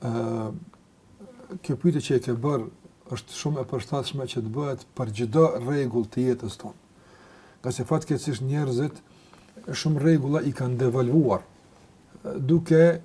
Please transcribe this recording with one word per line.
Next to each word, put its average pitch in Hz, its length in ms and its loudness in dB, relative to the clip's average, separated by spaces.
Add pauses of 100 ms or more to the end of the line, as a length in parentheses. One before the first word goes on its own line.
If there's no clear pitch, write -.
Ë, - 1600 -8
kjo 139 160 -2
pyetje 165 240 2
që 139 100 2
e 120 120 2
ke 120 80 0 (100)
bërë 135 240 -2 (460)
është - 240 -14
shumë 147 200 -2
e 123 140 -6
përshtatshme 135 580 -4
që 117 140 -4
të 110 100 -6
bëhet 143 300 -6 (100)
për 113 240 -4
çdo 123 240 4 (140)
rregull 120 500 -2
të 127 220 0
jetës 120 320 -4
tonë. - 180 -16 (800)
Nga 123 160 -4
se 127 160 -4
fatkeqësisht 139 540 -2
njerëzit 139 580 -2 (640)
shumë 147 320 0
rregulla 147 480 4
i 135 80 -2
kanë 127 240 -2
devalvuar, 127 640 4 (880)
duke, 165 720 4